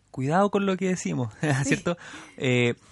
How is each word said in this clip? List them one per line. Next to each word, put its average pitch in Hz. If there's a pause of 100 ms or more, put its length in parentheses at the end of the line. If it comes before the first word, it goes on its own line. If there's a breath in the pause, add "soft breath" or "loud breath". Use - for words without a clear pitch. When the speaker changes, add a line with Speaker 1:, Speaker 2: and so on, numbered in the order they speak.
Speaker 1:
cuidado 170
con 202
lo 190
que 185
decimos, 156
<laughs> 143
Speaker 2:
Sí. 269
Speaker 1:
¿cierto? 170 (400 loud breath)
Eh, 123 (180 loud breath)